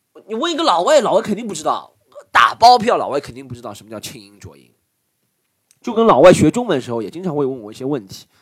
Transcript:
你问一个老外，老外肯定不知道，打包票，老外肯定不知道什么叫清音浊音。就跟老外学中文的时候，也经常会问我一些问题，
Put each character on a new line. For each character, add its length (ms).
你 80
问 180
一 20
个 80
老 200
外， 180
老 140
外 60
肯 140
定 120
不 80
知 80
道， 320
打 220
包 240
票， 200
老 100
外 120
肯 140
定 140
不 80
知 60
道 120
什 100
么 60
叫 100
清 220
音 180
浊 160
音。 160
就 120
跟 120
老 140
外 140
学 180
中 160
文 100
的 40
时 100
候， 100
也 80
经 140
常 100
会 120
问 160
我 100
一 40
些 100
问 200
题， 220